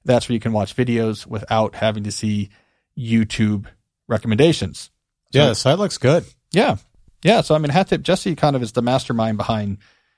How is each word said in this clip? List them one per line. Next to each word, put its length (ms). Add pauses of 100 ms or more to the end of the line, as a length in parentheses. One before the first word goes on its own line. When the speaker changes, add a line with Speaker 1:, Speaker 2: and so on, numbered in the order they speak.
Speaker 1:
That's 260
where 60
you 40
can 140
watch 220
videos 500
without 480
having 300
to 80
see 400 (440)
YouTube 720 (420)
recommendations. 840 (420)
So 60
Speaker 2:
Yeah, 80
the 80
site 240
looks 180
good. 260 (280)
Speaker 1:
Yeah. 240 (480)
Yeah. 180
So, 140
I 20
mean, 140
hat 160
tip, 160
Jesse 320
kind 200
of 60
is 120
the 100
mastermind 540
behind 420 (380)